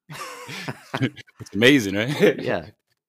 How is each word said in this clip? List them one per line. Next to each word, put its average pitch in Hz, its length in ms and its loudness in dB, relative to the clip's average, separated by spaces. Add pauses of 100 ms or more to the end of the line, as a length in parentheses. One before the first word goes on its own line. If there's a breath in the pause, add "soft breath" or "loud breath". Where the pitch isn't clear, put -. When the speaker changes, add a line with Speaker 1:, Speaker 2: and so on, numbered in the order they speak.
(100)
Speaker 1:
<laughs> - 880 -12
Speaker 2:
<laughs> - 0 -
It's - 540 -6
amazing, 113 420 4
right? 139 420 2
<laughs> - 40 -8
Speaker 1:
Yeah. 95 240 -4 (420)